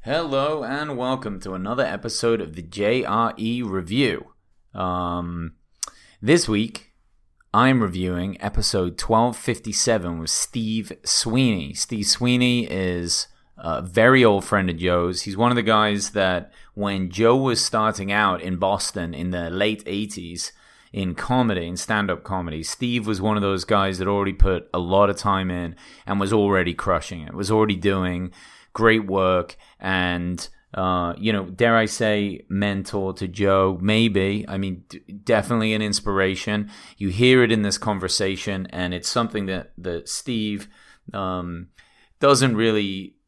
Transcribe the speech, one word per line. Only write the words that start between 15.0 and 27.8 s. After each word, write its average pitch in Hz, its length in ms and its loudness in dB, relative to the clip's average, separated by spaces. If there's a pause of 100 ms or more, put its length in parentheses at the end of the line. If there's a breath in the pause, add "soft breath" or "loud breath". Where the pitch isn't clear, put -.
He's 98 120 -8
one 117 160 2
of 120 60 2
the 113 60 0
guys 104 480 2
that 92 420 0 (220 soft breath)
when 98 360 -2
Joe 113 240 6
was 131 280 2
starting 107 460 0
out 101 320 2
in 92 140 -2
Boston 95 580 -2
in 87 180 -4
the 85 180 -4
late 104 360 0
eighties 92 680 -8 (400 soft breath)
in 92 200 -4
comedy, 110 540 0
in 90 80 -8
stand-up 98 480 -2
comedy, 85 400 -6
Steve 120 420 -4
was 104 140 -2
one 104 160 2
of 104 80 0
those 98 220 0
guys 98 320 2
that 92 100 -2
already 101 240 0
put 95 420 4
a 90 60 -2
lot 95 300 4
of 101 80 -4
time 95 340 0
in 87 240 -6 (300 loud breath)
and 98 160 -2
was 98 100 0
already 98 420 4
crushing 82 500 -4
it, - 100 -14
was 98 180 -4
already 107 240 4
doing 90 560 0 (400 loud breath)